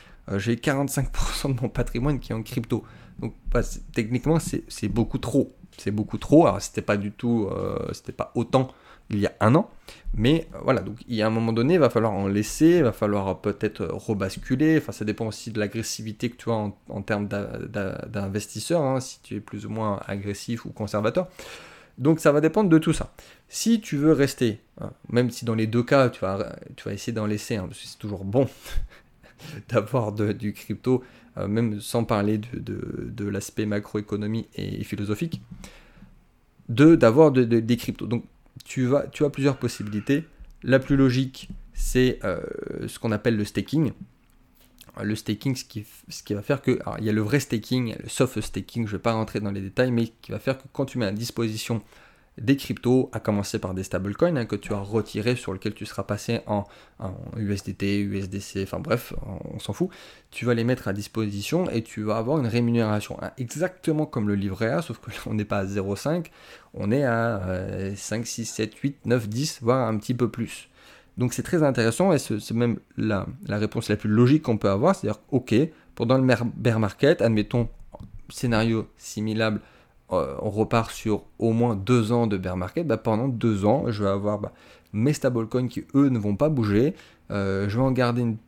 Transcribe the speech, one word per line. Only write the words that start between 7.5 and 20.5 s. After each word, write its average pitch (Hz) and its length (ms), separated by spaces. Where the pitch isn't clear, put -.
euh, 95 280
c'était - 180
pas - 220
autant 127 340
il 104 120
y 101 60
a - 140
un 110 140
an. 180 160
Mais, 123 400
euh, - 100
voilà, 113 180
donc 104 160
il 120 60
y 107 80
a 107 40
un 110 40
moment 113 240
donné, 127 200
il 180 60
va 131 80
falloir 110 240
en 98 160
laisser, 107 480
il 170 60
va 113 100
falloir 101 480
peut-être, 104 400
euh, 90 100
rebasculer. 117 880
Enfin, 147 160
ça 107 140
dépend 107 200
aussi 110 240
de 104 80
l'agressivité 110 680
que 117 80
tu - 140
as 117 40
en, 104 220
en - 100
termes 104 260
d'a-, 101 400
d'a-, 104 400
d'investisseur, 104 760
hein, 131 180
si - 220
tu - 140
es 104 40
plus 104 240
ou 107 60
moins 110 360
agressif 101 600